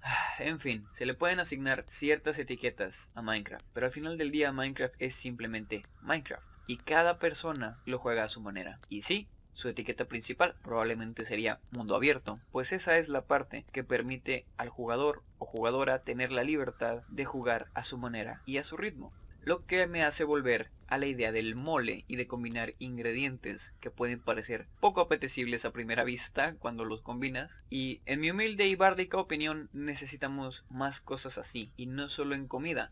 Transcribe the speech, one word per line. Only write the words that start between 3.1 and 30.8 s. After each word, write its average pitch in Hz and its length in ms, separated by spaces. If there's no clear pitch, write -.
a 120 60
Minecraft, 110 500
pero 123 140
al 127 80
final 160 240
del 151 140
día 147 200
Minecraft 135 480
es 131 160
simplemente 113 680
Minecraft, 143 460
y 123 80
cada 170 440
persona 151 680
lo 127 140
juega 113 260
a 107 40
su 113 120
manera. 95 380
Y 104 120
sí, 202 280
su - 160
etiqueta 117 360
principal 120 580
probablemente 113 640
sería 110 340
mundo 110 240
abierto, 117 440
pues 131 220
esa 170 240
es 160 120
la 135 160
parte 135 460
que 131 120
permite 127 600
al 120 120
jugador 127 540
o - 60
jugadora 131 580
tener 127 280
la 123 120
libertad 127 680
de 139 160
jugar 120 480
a 120 100
su 127 140
manera 117 480
y 135 120
a 143 60
su - 140
ritmo. 139 340
Lo 175 220
que 180 220
me 170 160
hace 147 200
volver 135 460
a 135 100
la 139 100
idea 120 240
del 110 240
mole 127 520
y 123 80
de 123 120
combinar 117 520
ingredientes 123 1000
que - 100
pueden 120 320
parecer 113 460
poco 190 220
apetecibles 127 640
a 113 60
primera 117 320
vista 135 560
cuando 113 260
los 110 160
combinas. 131 680
Y 131 360
en 139 140
mi 160 100
humilde 208 380
y 190 80
bárdica 185 420
opinión 156 560
necesitamos 139 960
más 135 320